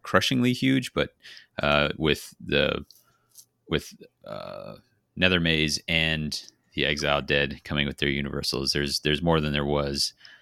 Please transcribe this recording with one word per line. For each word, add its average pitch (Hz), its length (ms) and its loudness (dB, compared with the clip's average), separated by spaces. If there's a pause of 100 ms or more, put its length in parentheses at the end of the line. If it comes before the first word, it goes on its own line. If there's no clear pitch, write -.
crushingly 123 500 2
huge, 131 400 0
but, 73 200 -2 (480)
uh, 73 360 4
with 73 420 0
the, 71 460 0 (840)
with, - 260 -4 (320)
uh, 50 500 -12 (420)
Nether 90 220 4
Maze 78 500 2
and 80 520 0 (320)
the 69 120 0
Exiled 71 400 0
Dead 71 380 0
coming 71 240 -2
with 67 100 -6
their 71 120 0
universals. 69 640 -2
There's, 71 280 -2
there's 73 220 -2
more 82 200 2
than 76 100 -2
there 71 140 -2
was. 71 480 -2 (280)